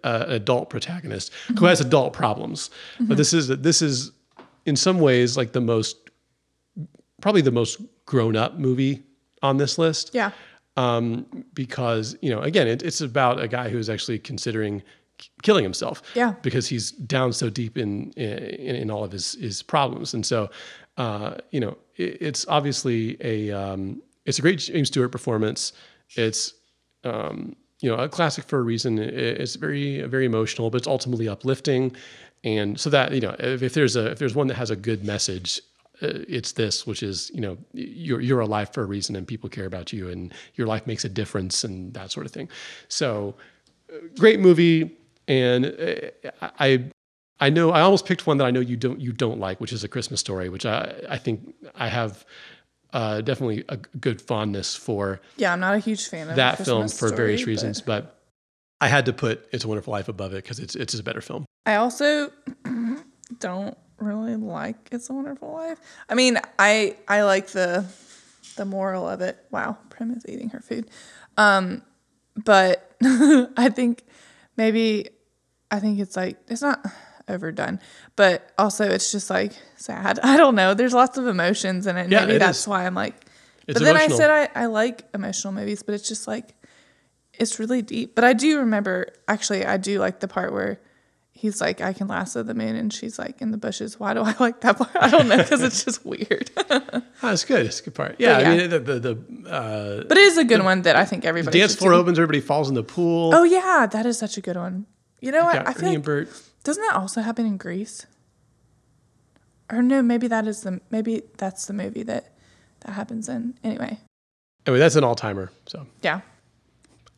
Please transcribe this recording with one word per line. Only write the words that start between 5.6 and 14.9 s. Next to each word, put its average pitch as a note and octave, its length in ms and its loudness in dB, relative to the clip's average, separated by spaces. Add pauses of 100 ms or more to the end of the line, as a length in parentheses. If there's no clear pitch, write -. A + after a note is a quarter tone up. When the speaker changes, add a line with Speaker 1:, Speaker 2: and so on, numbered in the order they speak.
Speaker 1:
most, A2+ 500 -2 (1080)
probably G3 220 4
the C3+ 100 4
most A#2 280 0 (260)
grown-up A2+ 520 0
movie C3+ 440 0 (400)
on C#3 140 2
this C#3+ 220 0
list. D#3+ 340 -2
Speaker 2:
Yeah. G#3+ 180 -2 (460)
Speaker 1:
Um, A#2+ 500 0 (280)
because, A#2+ 680 -4
you D#3 80 -2
know, G#2+ 120 -2
again, D#3 260 2
it, A#2 140 0
it's E3 180 -6
about C3 400 0
a B2 80 -4
guy B2 200 -6
who B2 100 -4
is A2 120 -4
actually G#2+ 280 -6
considering G#2+ 640 -6 (360)